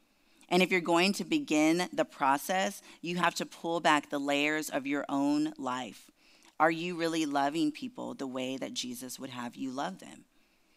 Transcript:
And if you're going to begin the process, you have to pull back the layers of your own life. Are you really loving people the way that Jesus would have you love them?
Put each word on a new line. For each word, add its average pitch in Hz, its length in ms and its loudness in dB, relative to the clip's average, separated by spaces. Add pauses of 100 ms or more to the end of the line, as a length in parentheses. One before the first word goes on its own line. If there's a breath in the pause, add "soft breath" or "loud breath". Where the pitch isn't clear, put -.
(480 soft breath)
And 180 140 4
if 180 80 2
you're 185 100 4
going 170 340 4
to 185 100 -4
begin 160 680 2
the 151 120 0
process, 185 760 0 (200 loud breath)
you 175 160 -4
have 170 200 2
to 170 100 -4
pull 170 340 -4
back 156 280 4
the 143 120 -4
layers 147 500 0
of 135 160 -2
your 143 220 -2
own 147 500 2
life. 127 540 -6 (480 soft breath)
Are 160 100 6
you 170 240 -2
really 165 320 0
loving 143 460 0
people 123 420 -10
the 135 140 -6
way 131 280 -6
that 123 160 -8
Jesus 123 460 -8
would 131 120 -12
have 120 260 -10
you 135 160 -6
love 156 260 -6
them? - 280 -20 (500 soft breath)